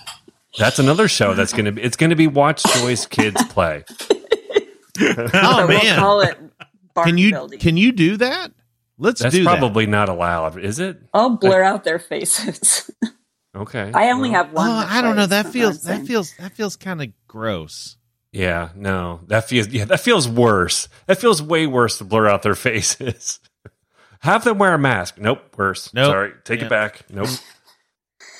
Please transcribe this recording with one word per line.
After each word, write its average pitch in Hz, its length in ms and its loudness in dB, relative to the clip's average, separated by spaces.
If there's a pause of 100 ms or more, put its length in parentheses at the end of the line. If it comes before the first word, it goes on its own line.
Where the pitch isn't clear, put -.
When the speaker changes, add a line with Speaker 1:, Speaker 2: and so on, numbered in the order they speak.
(600)
Speaker 1:
That's 110 180 2
another 156 300 4
show 101 260 0
that's - 200 0
gonna 104 180 -2
be, 107 100 -8
it's 120 160 -4
gonna 165 180 2
be 160 120 6
Watch 143 340 2 (140)
Joy's 123 320 -2
Kids - 380 0
Play. 80 440 -2
Speaker 2:
<laughs> - 60 -20 (1040)
Oh, - 240 0
Speaker 3:
But 196 420 4
we'll - 0 - (160)
Speaker 2:
man. 190 160 2
Speaker 3:
call 202 220 4
it 180 160 0 (560)
barn 170 140 0
Speaker 2:
Can 170 100 4
you, 196 140 6
Speaker 3:
building. 135 280 -6
Speaker 2:
can 165 180 2
you 220 140 4
do 185 260 2
that? 294 340 -4 (460)
Let's 233 240 -2
Speaker 1:
That's 127 140 2
Speaker 2:
do 185 80 4
that. 170 160 4
Speaker 1:
probably 110 280 2
not 104 200 2
allowed, 87 500 -2
is 98 220 -6
it? 185 180 -8 (160)
Speaker 3:
I'll 233 220 2
blur 190 280 4
Speaker 1:
Like 196 100 2
Speaker 3:
out 202 100 -8
their 170 160 -2
faces. - 960 -4
<laughs> - 60 -20 (520)
Speaker 1:
Okay. 101 400 -8
Speaker 3:
I 214 180 2
only 254 200 -2
Speaker 1:
Well 180 120 2
Speaker 3:
have 151 100 -14
one 180 160 0
Speaker 2:
Oh, 226 120 -2
Speaker 3:
that 180 80 -8
Speaker 2:
I 226 120 0
don't 226 140 0
know. 208 120 2
Speaker 3:
plays - 20 -4
Speaker 2:
That 202 180 0
Speaker 3:
on - 60 -14
Speaker 2:
feels, 220 300 -2
that 170 80 -8
Speaker 3:
Wednesday. 185 220 -8
Speaker 2:
feels, 196 260 -4
that 185 140 -16
feels 208 240 -8
kinda 165 300 -10 (200)
gross. 104 680 -10 (380)
Speaker 1:
Yeah, 87 420 -2
no. 90 520 -6
That 107 220 0
feels, 117 200 0
yeah, 113 160 -4
that 180 160 2
feels 196 260 2
worse. 113 600 2 (200)
That 190 120 2
feels 214 220 2
way 160 260 0
worse 123 320 0
to - 40 -14
blur 107 240 2
out 101 160 2
their 104 120 2
<laughs> - 0 -
faces. - 840 -4 (800)
Have 202 240 0
them 226 140 0
wear 190 160 4
a 160 60 2
mask. 120 400 -2
Nope, 110 380 -4
worse. 95 360 -4
Speaker 2:
Nope. 135 180 2
Speaker 1:
Sorry, 98 200 0 (120)
take 117 180 -6
Speaker 2:
Yeah. 117 40 -8
Speaker 1:
it 110 40 -6
back. 107 400 -2
Nope. 98 200 -6 (1120)